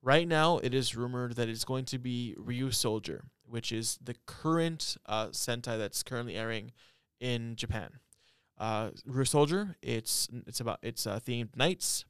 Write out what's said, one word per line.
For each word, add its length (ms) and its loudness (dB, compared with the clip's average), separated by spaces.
Right 260 6
now, 320 6
it 140 0
is 220 2
rumored 400 -2
that 140 0
it's 160 -4
going 200 -2
to 140 -4
be 380 -2
Ryu 340 -2
Soldier, 540 -2
which 260 -6
is 320 -2
the 120 -8
current, 800 0
uh, 220 0
Sentai 500 -2
that's 260 -2
currently 320 -4
airing 360 -4
in 360 -2
Japan. 440 -4
Uh, 340 -2
Ryu 200 2
Soldier, 560 4
it's, 460 0
it's 120 -6
about, 220 -2
it's, 240 -4
uh, 140 -2
themed 360 -4
knights 540 0